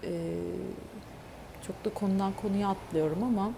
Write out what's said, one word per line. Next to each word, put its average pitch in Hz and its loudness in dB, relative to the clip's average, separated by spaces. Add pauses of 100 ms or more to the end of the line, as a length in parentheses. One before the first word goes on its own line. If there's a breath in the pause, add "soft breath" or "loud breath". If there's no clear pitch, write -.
E, 170 -2 (1300)
çok - -6
da 214 0
konudan 196 4
konuya 202 4
atlıyorum 165 2
ama 220 4